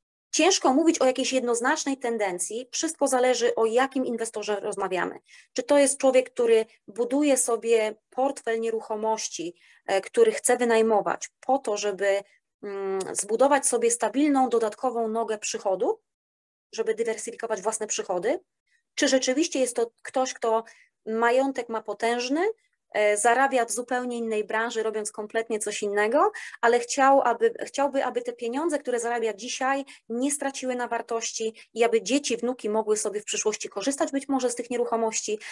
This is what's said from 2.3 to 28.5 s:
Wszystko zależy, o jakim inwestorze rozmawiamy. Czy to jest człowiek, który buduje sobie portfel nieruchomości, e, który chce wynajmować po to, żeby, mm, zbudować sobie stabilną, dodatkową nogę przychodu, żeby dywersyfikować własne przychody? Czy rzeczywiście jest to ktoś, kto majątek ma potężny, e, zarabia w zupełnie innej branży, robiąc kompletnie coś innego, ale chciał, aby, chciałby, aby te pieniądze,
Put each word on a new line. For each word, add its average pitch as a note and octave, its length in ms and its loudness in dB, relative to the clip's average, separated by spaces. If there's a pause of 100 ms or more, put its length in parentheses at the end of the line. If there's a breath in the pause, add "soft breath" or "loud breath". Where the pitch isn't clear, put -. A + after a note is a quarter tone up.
Wszystko D#4 360 -2
zależy, B3 460 2
o A3+ 120 2
jakim B3+ 400 2
inwestorze G#3+ 540 -4
rozmawiamy. F#3 580 -4 (340 loud breath)
Czy B3+ 100 -6
to C#4+ 160 4
jest C#4 200 4
człowiek, C4 320 4
który A3+ 360 4 (220 soft breath)
buduje C4 480 2
sobie A3+ 580 0 (160)
portfel B3+ 500 -2
nieruchomości, A3 920 -4 (320 soft breath)
e, G3 140 0
który A3+ 320 4
chce B3 240 2
wynajmować A3 760 2 (100)
po C4 180 0
to, G#3+ 180 -4
żeby, G3 460 0 (400 soft breath)
mm, G3 380 -4 (120)
zbudować C4 540 2
sobie A#3 240 2
stabilną, C4 580 2
dodatkową A3+ 600 -2
nogę A3 300 -4
przychodu, A3 640 -2 (720)
żeby A3 220 -2
dywersyfikować A3 680 -6
własne A3 240 -4
przychody? G#3 540 -2 (540)
Czy C#4+ 140 2
rzeczywiście C4 520 2
jest B3 160 -2
to A#3 140 -2 (120)
ktoś, C4 320 -4
kto A3+ 300 0 (420 loud breath)
majątek A#3+ 600 0
ma A3 140 -6
potężny, A#3+ 580 -2 (520)
e, G#3 240 2
zarabia A#3+ 480 4
w A#3 60 -6
zupełnie B3 460 -4
innej A3 280 -2
branży, A3 380 -4
robiąc G#3+ 300 -4
kompletnie A3 460 -4
coś G#3 240 -6
innego, A3 500 2 (280 loud breath)
ale A#3+ 200 4
chciał, C4+ 420 4
aby, A#3 400 2
chciałby, C#4 420 -2
aby A#3+ 180 -2
te A#3+ 100 -6
pieniądze, C#4 460 -2